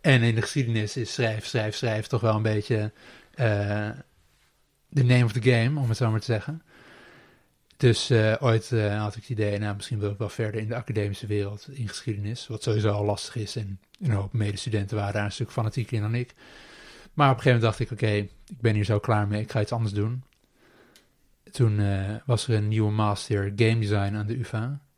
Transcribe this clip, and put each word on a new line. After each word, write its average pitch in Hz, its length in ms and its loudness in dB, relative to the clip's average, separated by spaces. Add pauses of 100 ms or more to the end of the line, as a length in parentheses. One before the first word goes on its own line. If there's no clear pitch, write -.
En 131 220 6
in 117 120 4
de 110 80 2
geschiedenis 113 540 0
is 117 160 -6
schrijf, 110 340 -2
schrijf, 107 280 -2
schrijf 110 320 -2
toch 123 140 0
wel 110 140 4
een 107 80 0
beetje, 107 500 0 (420)
eh, 104 560 0 (1000)
the 139 100 2
name 123 220 6
of 110 80 2
the 120 100 -2
game, 123 380 4
om 123 80 0
het 113 80 2
zo 117 140 2
maar 110 100 2
te - 60 -14
zeggen. 123 360 -4 (1120)
Dus, - 340 2
eh, 110 300 4
ooit, 113 320 2
eh, 104 280 0
had 107 160 -4
ik 113 40 -12
het - 100 -16
idee, 104 280 -2
nou, 104 180 -4
misschien 104 220 -6
wil 101 120 -2
ik 98 80 -8
wel 107 100 -4
verder 110 320 -4
in 107 80 -6
de 117 80 -4
academische 104 500 -4
wereld, 104 440 -4
in 120 180 -8
geschiedenis, 104 580 -6
wat 110 160 -8
sowieso 107 280 2
al 104 140 0
lastig 104 320 -2
is. 107 200 -8
En 98 240 -8 (200)
een 165 100 0
hoop 101 220 -2
medestudenten 104 640 -2
waren 101 160 -2
daar 104 120 -2
een 101 80 -4
stuk - 180 -8
fanatieker 113 460 -4
in 104 60 0
dan 110 120 -2
ik. 123 200 -4 (800)
Maar 143 180 6
op 123 60 4
een - 60 -10
gegeven 123 180 6
moment 110 180 2
dacht - 20 -6
ik, 117 100 -4
"Oké, 110 220 0 (420)
ik 120 60 -18
ben 113 140 4
hier 104 100 2
zo 104 140 2
klaar 104 300 2
mee, 104 120 -2
ik 113 100 -6
ga 120 100 0
iets 107 120 -2
anders 113 220 -2
doen." 113 300 -2 (1300)
Toen, 107 300 2
eh, 98 340 -2 (120)
was 120 220 0
er 117 60 2
een 104 140 0
nieuwe 107 220 2
master 101 680 0
game 113 220 4
design 101 360 0
aan 107 120 -4
de 113 100 -4
uva 123 440 -6 (180)